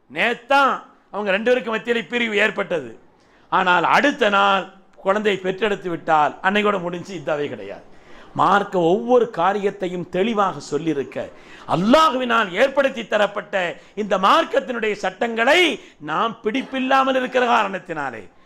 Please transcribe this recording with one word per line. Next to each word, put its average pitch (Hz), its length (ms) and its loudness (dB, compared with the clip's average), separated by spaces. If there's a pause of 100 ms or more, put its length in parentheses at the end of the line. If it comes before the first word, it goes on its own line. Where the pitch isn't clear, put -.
(120)
நேத்தான் 233 600 2 (380)
அவங்க 208 200 -4
ரெண்டு 214 180 0
பேருக்கு 247 220 0
மத்தியிலே 226 320 -2
பிரிவு 233 340 -2
ஏற்பட்டது, 190 540 -2 (600)
ஆனால் 180 320 4
அடுத்த 208 460 4
நாள் 196 320 4 (340)
குழந்தையை 202 460 0
பெற்றெடுத்து 190 480 -4
விட்டால் 156 520 2
அன்னையோட 202 400 2
முடிஞ்சு, 175 340 -8
இதாவே 147 340 -4
கிடையாது. 107 360 -14 (480)
மார்க்க 190 460 2
ஒவ்வொரு 226 500 2
காரியத்தையும் 190 800 -2
தெளிவாக 196 500 -2
சொல்லியிருக்க, 143 580 -4 (500)
அல்லாஹ்வினால் 233 840 2
ஏற்படுத்தி 262 560 0
தரப்பட்ட 208 480 -2 (400)
இந்த 202 220 -2
மார்க்கத்தினுடைய 233 760 2
சட்டங்களை 233 640 0 (380)
நாம் 175 440 -4
பிடிப்பில்லாமல் 262 760 0
இருக்கிற 254 300 0
காரணத்தினாலே, 165 800 -2 (220)